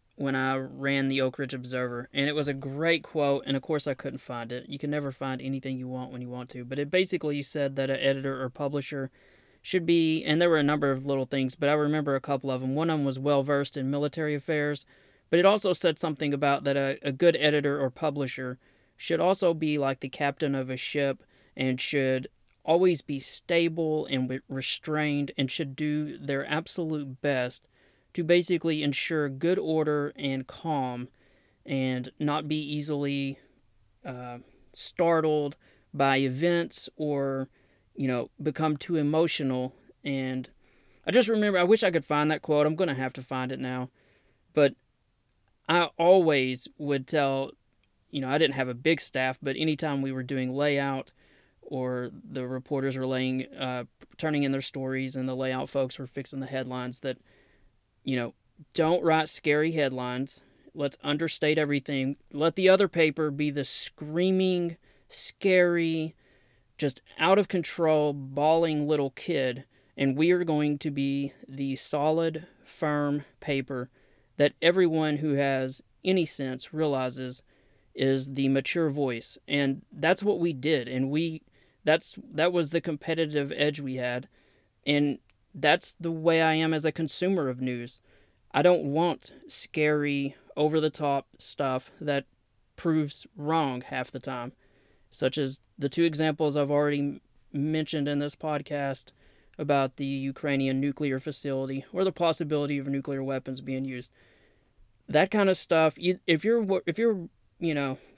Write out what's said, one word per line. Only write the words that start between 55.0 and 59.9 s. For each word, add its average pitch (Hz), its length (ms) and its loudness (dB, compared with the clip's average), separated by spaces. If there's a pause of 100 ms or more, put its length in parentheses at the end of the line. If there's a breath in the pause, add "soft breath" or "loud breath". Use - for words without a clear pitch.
and 131 120 -4
the 131 80 -4
layout 131 320 -4
folks 131 300 -2
were 135 80 -8
fixing 135 340 -10
the 131 60 -8
headlines, 127 540 -6
that, 131 180 -6 (880 soft breath)
you 135 100 -2
know, 120 200 -2 (380)
don't 170 300 2
write 160 260 2
scary 151 440 0
headlines. 131 680 -2 (340 soft breath)